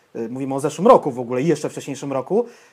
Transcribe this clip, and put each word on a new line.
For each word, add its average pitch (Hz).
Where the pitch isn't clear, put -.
y, 117
mówimy 135
o 139
zeszłym 156
roku 185
w 120
ogóle 123
i 160
jeszcze 147
wcześniejszym 139
roku, 180